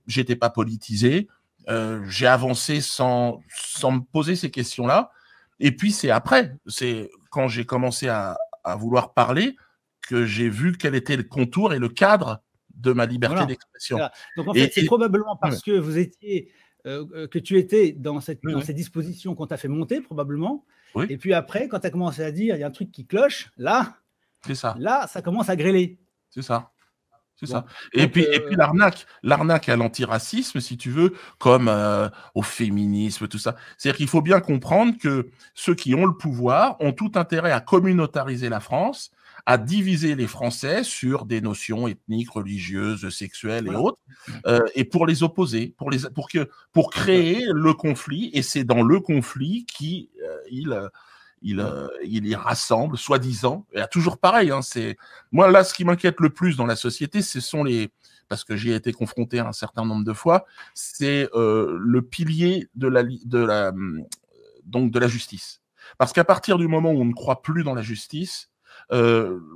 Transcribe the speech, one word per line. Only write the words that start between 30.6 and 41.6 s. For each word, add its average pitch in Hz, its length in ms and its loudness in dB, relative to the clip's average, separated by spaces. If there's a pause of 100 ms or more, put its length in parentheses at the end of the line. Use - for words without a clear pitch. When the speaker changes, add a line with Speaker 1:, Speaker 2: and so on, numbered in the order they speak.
Speaker 1:
si 120 160 -8
tu 123 140 -8
veux, 170 240 4 (240)
comme, 123 300 6
euh, 104 400 2 (260)
au 107 80 0
féminisme, 104 840 -2
tout 107 100 -8
ça. 120 160 -6 (220)
C'est-à-dire 139 200 -2
qu'il 143 120 -2
faut 165 140 4
bien 180 180 4
comprendre 180 580 2
que 135 320 -2 (240)
ceux - 200 0
qui 131 200 0
ont 180 120 4
le 190 100 2
pouvoir 139 640 0
ont 143 120 0
tout 214 220 -4
intérêt 165 380 0
à 120 80 0
communautariser 151 880 2
la 113 100 -4
France, 180 520 -4 (360)
à 123 100 4
diviser 160 600 -2
les 123 100 -2
Français 135 560 -4
sur 131 420 -4
des 113 160 -4
notions 110 460 -6